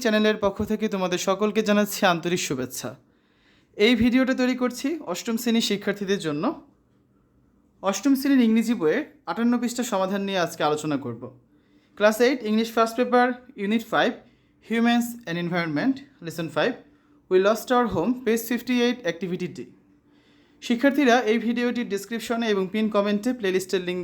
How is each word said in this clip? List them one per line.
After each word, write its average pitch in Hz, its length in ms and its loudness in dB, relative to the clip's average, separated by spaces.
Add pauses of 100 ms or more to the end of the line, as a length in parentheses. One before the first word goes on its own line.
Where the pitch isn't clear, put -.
চ্যানেলের 214 420 2
পক্ষ 196 140 0 (120)
থেকে 220 180 -2
তোমাদের 180 400 -2
সকলকে 202 340 0
জানাচ্ছি 208 440 2
আন্তরিক 175 340 2
শুভেচ্ছা। 127 500 -6 (880)
এই 220 160 4 (100)
ভিডিওটা 254 380 2
তৈরি 247 220 0
করছি 247 260 -4 (240)
অষ্টম 226 300 -6
শ্রেণীর 226 260 2
শিক্ষার্থীদের 202 580 -2
জন্য। 151 180 -4 (1400)
অষ্টম 202 360 0
শ্রেণীর 277 280 4
ইংরেজি 220 280 2
বইয়ের 185 300 0 (220)
আটান্ন 233 320 0
পৃষ্ঠা 240 340 -4
সমাধান 190 320 0
নিয়ে 190 220 -2
আজকে 170 220 -6
আলোচনা 151 360 0
করব। 120 180 -8 (760)
ক্লাস 214 280 4
এইট 269 120 2 (120)
ইংলিশ 220 220 2
ফার্স্ট 226 240 0
পেপার, 247 300 4 (360)
ইউনিট 220 300 0
ফাইভ, 170 180 2 (540)
Humans 233 420 2 (220)
and 170 160 -6
Environment, 170 500 0 (300)
Lesson 165 320 -8
five, 202 180 2 (560)
We 185 60 4 (100)
Lost 220 300 2
Our 247 180 4
Home, 185 180 0 (120)
পেজ 226 160 2 (100)
ফিফটি 247 240 -2 (120)
এইট, 247 200 0
অ্যাক্টিভিটি 175 500 -4
ডি। - 80 -12 (1000)
শিক্ষার্থীরা, 262 540 4 (140)
এই 233 160 4
ভিডিওটির 240 460 -2
ডেসক্রিপশনে 226 600 -4
এবং 190 180 0
পিন 214 140 0 (100)
কমেন্টে 208 340 0 (100)
প্লেলিস্টের 185 480 -2
লিংক 180 160 -4